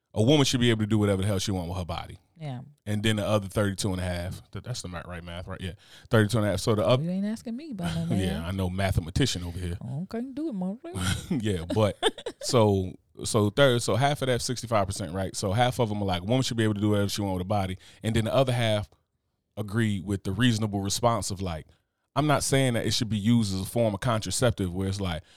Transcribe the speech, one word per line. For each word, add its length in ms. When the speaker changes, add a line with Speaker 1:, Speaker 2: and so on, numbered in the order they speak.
Speaker 1:
"A 80
woman 220
should 160
be 100
able 120
to 60
do 100
whatever 240
the 80
hell 100
she 120
want 180
with 80
her 80
body." 320
Speaker 2:
Yeah. 220
Speaker 1:
And 160
then 140
the 100
other 220
thirty-two 460
and 80
a 20
half, 380
th-, 140
that's 160
the 80
ma-, 160
right 180
math, 240
right? 140
Yeah. 120
Thirty-two 300
and 80
a 20
half. 100
So 160
the 100
oth- 160
Speaker 2:
You 100
ain't 140
asking 300
me 160
about 240
no 60
Speaker 1:
<laughs> 20
Yeah, 220
Speaker 2:
math. 100
Speaker 1:
I 20
know, 180
mathematician 760
over 120
here. 240
Speaker 2:
I 300
can't 240
do 140
it, 60
mother. 240
Speaker 1:
<laughs> 0
Yeah, 340
but 240
so, 500
so 280
third, 300
so 140
half 260
of 60
that 140
sixty-five 460
percent, 260
right? 240
So 160
half 260
of 100
'em 120
are 40
like, 180
"Woman 180
should 160
be 80
able 80
to 80
do 80
whatever 180
she 140
want 140
with 80
her 40
body." 300
And 100
then 120
the 100
other 160
half 380
agree 440
with 220
the 80
reasonable 500
response 500
of 100
like, 240
I'm 100
not 160
saying 320
that 100
it 80
should 160
be 80
used 360
as 60
a 60
form 280
of 60
contraceptive 760
where 140
it's 140
like, 200